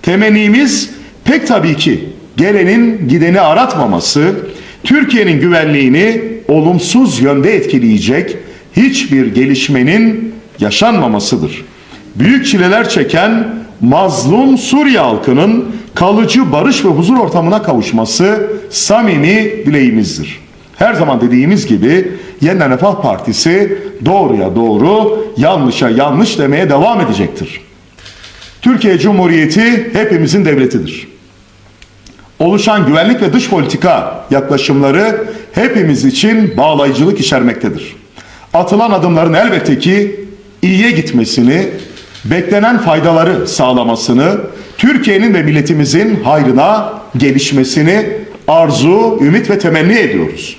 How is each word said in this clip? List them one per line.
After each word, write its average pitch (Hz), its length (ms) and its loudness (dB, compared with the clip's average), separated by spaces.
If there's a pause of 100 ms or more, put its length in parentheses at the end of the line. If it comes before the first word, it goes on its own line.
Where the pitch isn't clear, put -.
Temennimiz 214 880 2 (340)
pek 285 220 0
tabii 165 300 0
ki - 320 -2 (280)
gelenin 202 720 2
gideni 170 320 2
aratmaması, 156 920 0 (500)
Türkiye'nin 226 560 2
güvenliğini 160 800 2 (260)
olumsuz 160 720 2
yönde 143 360 2
etkileyecek 117 800 0 (400)
hiçbir 135 580 0
gelişmenin 139 1000 0 (260)
yaşanmamasıdır. 107 1040 -2 (500)
Büyük 220 320 2
çileler 202 420 2
çeken 190 680 0 (260)
mazlum 165 800 2
Suriye 277 400 0
halkının 147 680 0 (280)
kalıcı 208 580 2
barış 151 320 0
ve 202 40 4
huzur 170 280 2
ortamına 180 460 0
kavuşması 139 880 0 (200)
samimi 208 840 0 (140)
dileğimizdir. 110 800 -2 (320)
Her 220 180 0
zaman 147 260 0
dediğimiz 127 460 2
gibi 139 460 0 (280)
Yeniden 156 300 0
Refah 190 320 0
Partisi 165 760 -2 (260)
doğruya 113 520 0
doğru, 156 680 0 (120)
yanlışa 139 540 0
yanlış 143 480 0
demeye 147 320 0
devam 190 300 2
edecektir. 101 600 -4 (1000)
Türkiye 214 360 2
Cumhuriyeti 185 960 2
hepimizin 185 520 0
devletidir. 127 640 -2 (1300)
Oluşan 202 480 2
güvenlik 180 360 2
ve 170 100 0
dış 247 160 0
politika 165 840 -2
yaklaşımları 139 920 0 (280)
hepimiz 180 520 0
için 202 520 0
bağlayıcılık 143 640 0
içermektedir. 120 760 -4 (580)
Atılan 208 360 2
adımların 165 440 0
elbette 175 440 0
ki 202 420 -2 (420)
iyiye 190 280 2
gitmesini, 135 760 0 (580)
beklenen 202 540 0
faydaları 160 720 0
sağlamasını, 127 920 0 (380)
Türkiye'nin 226 560 2
ve 170 80 0
milletimizin 151 840 0
hayrına 147 680 2 (240)
gelişmesini 143 880 0 (420)
arzu, 165 720 2
ümit 175 300 2
ve 202 80 0
temenni 170 400 0
ediyoruz. 104 600 -4